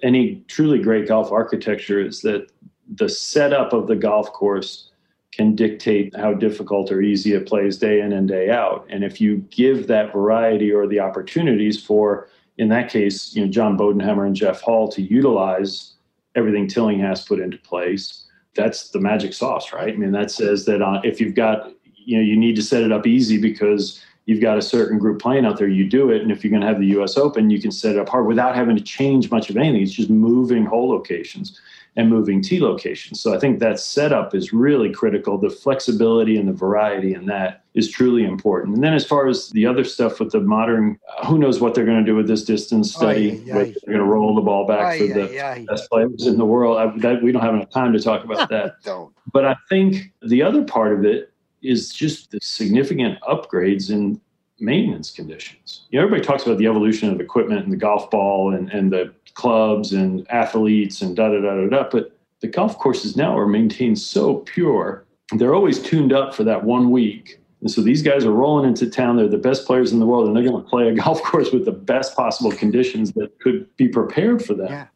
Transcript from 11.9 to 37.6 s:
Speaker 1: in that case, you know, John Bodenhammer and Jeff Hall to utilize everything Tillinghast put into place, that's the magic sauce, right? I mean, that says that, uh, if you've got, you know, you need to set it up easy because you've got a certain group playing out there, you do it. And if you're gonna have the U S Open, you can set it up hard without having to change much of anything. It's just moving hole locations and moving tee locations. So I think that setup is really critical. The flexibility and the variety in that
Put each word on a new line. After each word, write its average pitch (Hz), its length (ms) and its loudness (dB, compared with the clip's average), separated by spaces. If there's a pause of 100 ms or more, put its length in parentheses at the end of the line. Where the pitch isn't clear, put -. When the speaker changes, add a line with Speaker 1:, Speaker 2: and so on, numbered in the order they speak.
Speaker 1:
in 110 140 0
that 120 200 0
case, 104 460 -2
you 107 80 0
know, 95 60 -2
John 107 280 2
Bodenhammer 196 480 0
and 196 80 0
Jeff 98 280 -2
Hall 110 260 0
to 101 140 -8
utilize 98 880 0 (420)
everything 104 320 0
Tillinghast 98 600 -2
put 98 100 0
into 90 200 -8
place, 90 680 -6 (300)
that's 113 360 -4
the 101 80 -4
magic 101 340 -2
sauce, - 400 -6
right? 104 220 -6
I - 20 -8
mean, 98 160 -2
that 104 200 -2
says 101 320 0
that, 101 180 2
uh, 95 220 0
if 110 160 -2
you've 107 160 0
got, 110 360 0 (220)
you 117 220 -4
know, 110 60 4
you 107 140 2
need 113 200 4
to 107 60 0
set 117 200 0
it 110 80 2
up 107 160 0
easy 113 320 4
because 104 640 0 (220)
you've 110 160 0
got 107 180 4
a 101 40 0
certain 110 360 0
group 104 220 0
playing 127 260 2
out 104 120 -2
there, 98 100 2
you 95 200 2
do 131 220 4
it. 107 120 2
And 107 100 0
if 101 100 -4
you're 107 80 -2
gonna 104 160 2
have 104 140 0
the 98 60 2
U 101 180 2
S 95 120 -4
Open, 139 320 2
you 104 120 2
can 110 100 -4
set 107 240 -4
it 101 40 0
up 98 100 -2
hard 123 180 0
without 123 300 0
having 117 200 2
to 98 60 -2
change 135 480 0
much 110 200 -2
of 98 60 -6
anything. 123 260 2
It's 95 100 -2
just 101 180 -4
moving 117 540 4
hole 120 260 0
locations - 680 -6 (360)
and 113 140 4
moving 98 300 2
tee 175 200 0
locations. - 600 -4
So 104 140 0
I 92 40 -2
think 131 200 0
that 110 220 0
setup 139 540 -2
is 92 180 -4
really 117 400 2
critical. 101 440 -2
The 98 140 0
flexibility 113 840 0
and 101 100 0
the 92 60 0
variety 95 600 0
in 90 140 -8
that 95 380 -6 (100)